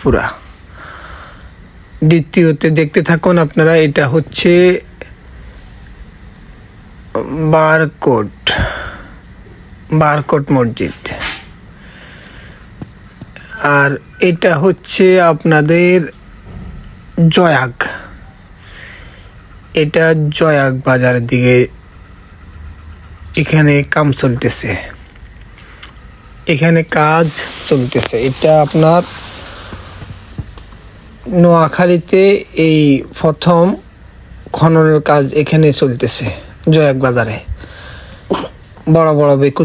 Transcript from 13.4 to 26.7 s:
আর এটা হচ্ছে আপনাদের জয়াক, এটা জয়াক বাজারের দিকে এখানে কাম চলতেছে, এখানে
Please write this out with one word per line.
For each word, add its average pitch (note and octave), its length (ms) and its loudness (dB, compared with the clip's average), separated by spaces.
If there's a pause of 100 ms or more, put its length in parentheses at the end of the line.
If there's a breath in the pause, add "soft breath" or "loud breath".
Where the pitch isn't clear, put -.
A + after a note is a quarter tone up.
আর C#3 120 2 (380)
এটা E3+ 240 0 (100)
হচ্ছে - 420 0 (260)
আপনাদের E3 680 2 (1400)
জয়াক, C3+ 420 0 (2000 loud breath)
এটা D#3 220 0 (340)
জয়াক C#3+ 340 2 (160)
বাজারের B2+ 420 0
দিকে B2 260 2 (1900)
এখানে D3+ 320 2 (200)
কাম D3+ 120 0 (140)
চলতেছে, A#2+ 500 -2 (1800 loud breath)
এখানে E3 280 2 (180)